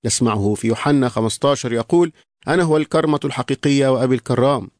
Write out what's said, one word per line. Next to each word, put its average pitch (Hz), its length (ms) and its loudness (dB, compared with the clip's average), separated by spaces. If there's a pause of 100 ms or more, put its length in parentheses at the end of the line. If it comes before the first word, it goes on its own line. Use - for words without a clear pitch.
نسمعه 107 480 0
في 113 120 -6
يوحنا 131 420 0
خمستاشر 117 640 -2
يقول: 165 400 0 (360)
"أنا 175 140 2
هو 156 140 2
الكرمة 156 480 0
الحقيقية 139 640 0
وأبي 127 260 2
الكرام" 127 640 0